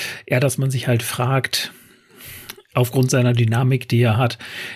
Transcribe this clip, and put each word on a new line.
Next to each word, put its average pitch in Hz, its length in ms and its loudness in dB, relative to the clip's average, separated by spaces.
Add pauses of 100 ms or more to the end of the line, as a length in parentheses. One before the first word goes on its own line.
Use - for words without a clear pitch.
(280)
ja, 123 120 2
dass 139 200 0
man 135 100 0
sich 131 180 -2
halt 120 140 2
fragt, - 720 -2 (1040)
aufgrund 127 340 2
seiner 123 240 4
Dynamik, 120 560 2
die 117 100 2
er 117 180 4
hat, 127 200 0 (380)